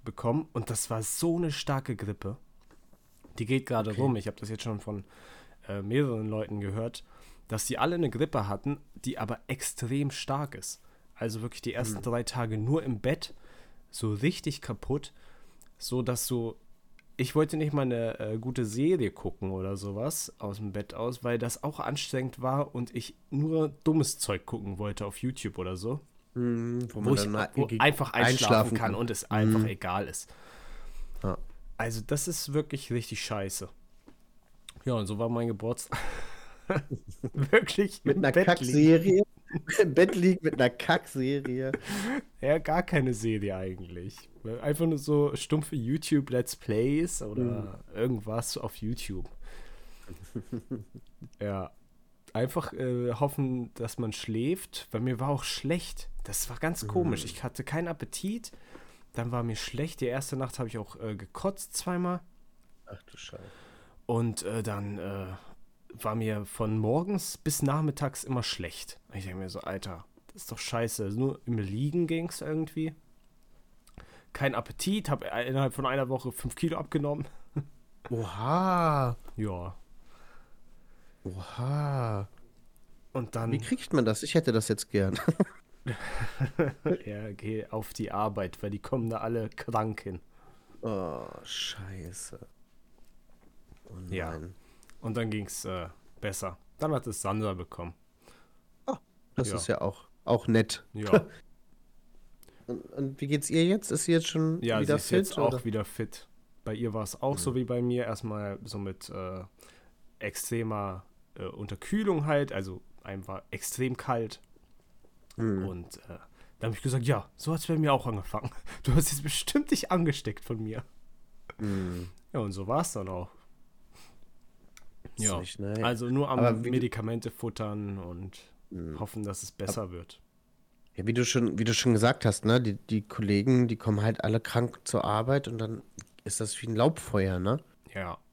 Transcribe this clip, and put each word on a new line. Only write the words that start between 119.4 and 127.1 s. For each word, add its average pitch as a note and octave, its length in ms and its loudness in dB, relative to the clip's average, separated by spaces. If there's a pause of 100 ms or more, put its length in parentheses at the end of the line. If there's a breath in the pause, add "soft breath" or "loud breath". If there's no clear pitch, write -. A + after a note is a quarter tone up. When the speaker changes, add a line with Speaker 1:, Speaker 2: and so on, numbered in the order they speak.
Speaker 1:
dich - 200 0
angesteckt E3+ 540 2
von A2 160 -4
mir.“ A2 220 -6 (760)
Speaker 2:
Mhm. F2+ 520 -2 (220)
Speaker 1:
Ja, C#3+ 60 0
und G2+ 120 -2
so F#2+ 160 -6
war's D3 260 0
dann G2 160 -4
auch. F#2 200 -6 (1900 soft breath)
Speaker 2:
Ist - 80 -4
Speaker 1:
Ja, F#2+ 120 -4
Speaker 2:
nicht, F#2 240 -8
ne? G2+ 140 -4 (100)
Speaker 1:
also A#2+ 260 -2
nur C#3 200 2
am B2+ 100 0
Speaker 2:
Aber A#2 240 4
wie A#2+ 80 -2
Speaker 1:
Medikamente A#2 600 -2